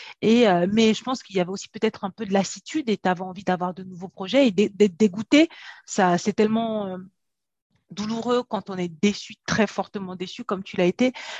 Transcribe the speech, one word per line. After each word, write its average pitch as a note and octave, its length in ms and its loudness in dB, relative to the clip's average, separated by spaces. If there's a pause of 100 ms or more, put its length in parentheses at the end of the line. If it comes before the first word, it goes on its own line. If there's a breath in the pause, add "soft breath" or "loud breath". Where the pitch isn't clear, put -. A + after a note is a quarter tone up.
(200 loud breath)
Et, A#3 260 6
euh, F3+ 240 4
mais A3 220 4
je - 100 -2
pense B3+ 200 -6
qu'il F#3+ 140 -8
y F#3+ 40 2
avait F3 80 0
aussi - 220 -10
peut-être - 340 -4
un F#3+ 60 -4
peu A3 160 -12
de F#3+ 80 -4
lassitude A3+ 560 -2
et G3 80 0
t'avais F#3 240 -2
envie F#3 200 -12
d'avoir F3+ 300 -2
de F#3 120 -12
nouveaux F#3 240 -14
projets A3 400 2
et - 20 4
d'ê-, F#3+ 180 2
d'être G3+ 300 2
dégoûtée, A3 500 4 (380 loud breath)
ça, F3+ 320 2
c'est G3+ 160 -2
tellement, A3 540 0
euh, F#3 100 -10 (960)
douloureux A3+ 480 -2
quand G3+ 280 -8
on F#3+ 60 -8
est F3+ 120 -2
déçu, G3 460 -2 (120)
très G#3 200 2
fortement F#3 500 -8
déçu, F#3 280 -12
comme F#3+ 180 -4
tu - 140 -10
l'as F#3 100 2
été, B3+ 260 2 (280 loud breath)